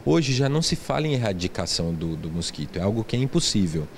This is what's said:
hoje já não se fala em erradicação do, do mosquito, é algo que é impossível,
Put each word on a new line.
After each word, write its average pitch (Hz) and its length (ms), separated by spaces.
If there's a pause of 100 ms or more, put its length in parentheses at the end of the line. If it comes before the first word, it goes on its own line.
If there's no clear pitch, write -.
hoje 147 280
já 135 160
não 147 120
se 170 140
fala 151 320
em 151 60
erradicação 90 840
do, 82 220
do 80 120
mosquito, 78 480
é 87 60
algo 110 220
que - 100
é 123 60
impossível, 95 680 (120)